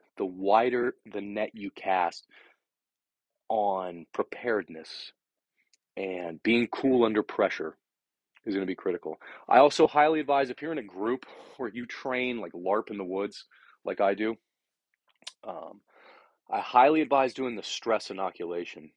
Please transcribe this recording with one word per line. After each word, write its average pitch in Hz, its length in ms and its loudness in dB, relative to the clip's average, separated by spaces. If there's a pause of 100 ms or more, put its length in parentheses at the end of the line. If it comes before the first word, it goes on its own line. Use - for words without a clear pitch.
(180)
the 104 80 -2
wider 113 680 2 (180)
the 104 100 -6
net 104 340 -4
you 101 160 -10
cast 90 560 -2 (1200)
on 92 640 -2
preparedness - 1000 -6 (840)
and 90 480 -8
being 117 240 4
cool 127 380 2
under 107 180 2
pressure 82 520 -2 (720)
is 107 80 -4
gonna 95 120 -2
be 92 100 -4
critical. 87 440 -4 (300)
I 104 80 8
also 147 300 8
highly 151 340 4
advise, 139 280 0
if - 120 -12
you're 160 100 -6
in 156 60 -4
a 120 60 -6
group 110 420 -4 (320)
where 120 120 -6
you 120 160 -10
train, 127 540 -4
like, 87 140 -8
larp 92 360 0
in 104 80 -6
the 98 60 -6
woods, 98 420 -4 (380)
like 95 160 -4
I 101 140 4
do, 110 240 -2 (1080)
um, 87 360 -14 (680)
I - 120 -2
highly 147 400 6
advise 135 320 2
doing 123 240 -4
the 92 60 -8
stress - 460 -2
inoculation. 87 880 -6